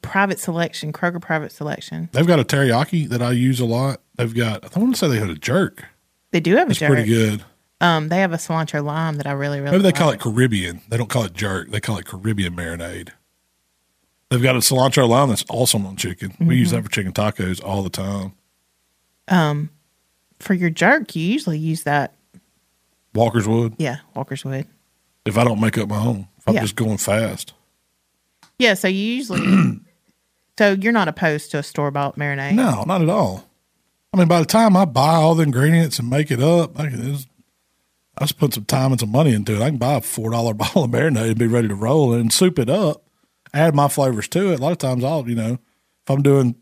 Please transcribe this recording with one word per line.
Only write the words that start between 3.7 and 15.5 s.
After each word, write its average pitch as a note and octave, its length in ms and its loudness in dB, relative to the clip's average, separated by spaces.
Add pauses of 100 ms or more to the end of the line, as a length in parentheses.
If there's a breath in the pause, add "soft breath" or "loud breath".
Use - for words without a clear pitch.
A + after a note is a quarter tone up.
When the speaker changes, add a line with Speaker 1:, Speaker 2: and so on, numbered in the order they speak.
Speaker 2:
They've A#2 180 -4
got, A2+ 420 -4
I - 20 -2
wanna A#3+ 160 2
say F#3 140 0
they B2 100 2
had G#2 120 -2
a E2 40 -8
jerk. D3 500 -2 (480)
Speaker 1:
They F3 80 0
do F3 160 2
have E4 120 4
a G#3+ 40 2
Speaker 2:
It's - 80 -2
pretty C3+ 300 2
Speaker 1:
jerk. A2 300 2
Speaker 2:
good. - 40 -20 (360)
Speaker 1:
Um, D#3+ 300 2
they F3 80 0
have F#3 160 0
a - 20 -2
cilantro D#3+ 480 -4
lime D#3 320 -4
that C#3+ 100 -6
I C#3+ 60 -4
really, C#3+ 280 -4
really C#3+ 100 -4
Speaker 2:
Maybe F#3+ 140 4
they F#3 80 4
call D#3 160 0
Speaker 1:
like. A#2+ 120 -2
Speaker 2:
it - 20 -16
Caribbean. G#2 680 0
They A2+ 80 -2
don't A#2 100 -4
call A#2+ 160 -2
it F2+ 80 -8
jerk. F#2+ 380 -6
They G2+ 100 -6
call G#2+ 160 -4
it E2+ 80 -10
Caribbean F#2+ 500 -4
marinade. F2 540 -10 (1200)
They've A#2+ 140 0
got B2+ 120 4
a B2+ 40 0
cilantro C3 500 2
lime C3 220 4
that's G2+ 180 -4
awesome A#2 380 -2